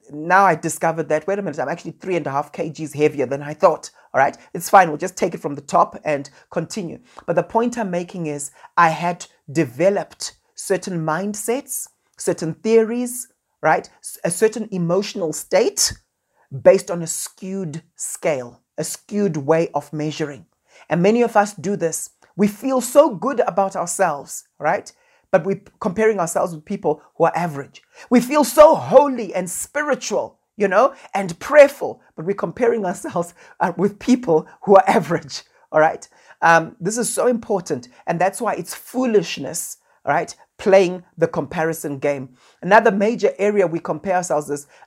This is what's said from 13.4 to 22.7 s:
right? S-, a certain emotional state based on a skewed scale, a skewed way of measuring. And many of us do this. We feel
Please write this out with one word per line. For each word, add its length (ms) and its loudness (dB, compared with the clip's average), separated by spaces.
right? 280 2
S-, 240 -16
a 60 -2
certain 400 0
emotional 640 -2
state 600 0
based 280 4
on 100 -6
a 60 -8
skewed 760 -10
scale, 640 -6
a 80 -6
skewed 540 -4
way 340 0
of 180 -8
measuring. 540 -8
And 120 0
many 200 4
of 120 0
us 200 2
do 200 -6
this. 360 -6
We 100 4
feel 360 -2